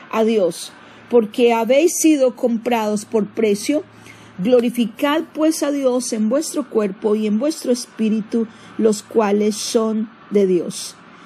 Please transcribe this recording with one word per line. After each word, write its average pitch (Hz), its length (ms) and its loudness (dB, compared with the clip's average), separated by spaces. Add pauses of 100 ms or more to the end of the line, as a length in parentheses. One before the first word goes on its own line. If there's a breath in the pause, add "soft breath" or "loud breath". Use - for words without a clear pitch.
(120)
a 220 120 0
Dios, 214 480 0 (380 loud breath)
porque 233 440 2
habéis 262 440 2
sido 269 380 2
comprados 226 680 -2
por 208 280 -2
precio. 220 500 0 (560 loud breath)
Glorificad 247 840 0 (100)
pues 311 280 0
a 285 100 0
Dios 254 420 -2
en 220 160 0
vuestro 294 400 -2
cuerpo 208 460 0
y 214 120 -2
en 208 120 0
vuestro 277 320 -2
espíritu, 220 760 -2 (300 loud breath)
los 214 240 0
cuales 208 540 0
son 220 540 -2 (200)
de 208 180 2
Dios". - 480 -4 (300 loud breath)